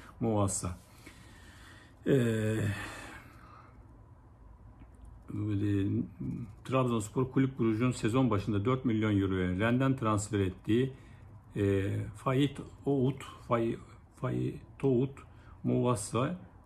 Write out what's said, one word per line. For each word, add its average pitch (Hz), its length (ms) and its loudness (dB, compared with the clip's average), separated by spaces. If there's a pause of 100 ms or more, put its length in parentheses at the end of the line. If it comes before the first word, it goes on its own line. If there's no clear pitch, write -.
(200)
Mouassa. 101 580 0 (1300)
Ee, - 60 4
e, 110 480 2 (2750)
böyle, 104 580 0 (760)
Trabzonspor 127 640 0
Kulüp 131 280 0
Brugge'un 113 320 2
sezon 123 400 2
başında 101 340 0
dört 131 200 0
milyon 107 360 2
euroya 92 280 2
Rennes'den 123 480 2
transfer 107 440 0
ettiği, 110 520 2 (640)
e, 98 340 2 (340)
Fait 135 360 2 (260)
Oğut, 135 360 2 (260)
Fay-, 117 280 0 (440)
Fait 127 340 -2 (280)
Oğut 135 360 2 (460)
Mouassa 123 720 0 (280)